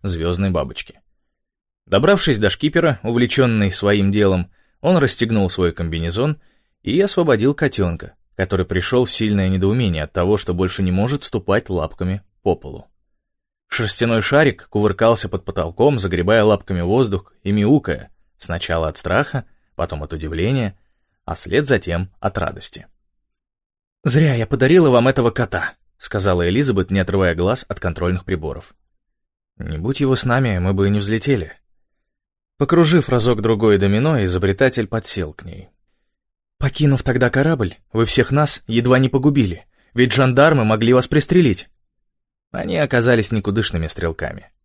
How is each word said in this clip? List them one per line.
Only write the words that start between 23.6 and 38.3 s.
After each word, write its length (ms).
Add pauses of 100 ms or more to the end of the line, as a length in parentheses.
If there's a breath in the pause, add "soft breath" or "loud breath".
«Зря 300
я 120
подарила 440
вам 180
этого 220
кота», 420 (240)
сказала 500
Элизабет, 440
не 100
отрывая 340
глаз 320
от 140
контрольных 460
приборов. 480 (840)
«Не 220
будь 220
его 160
с 100
нами, 320
мы 160
бы 140
и 20
не 80
взлетели». 560 (1040)
Покружив 500
разок-другой 720
домино, 440
изобретатель 640
подсел 460
к 140
ней. 240 (880)
«Покинув 440
тогда 280
корабль, 460 (140)
вы 140
всех 280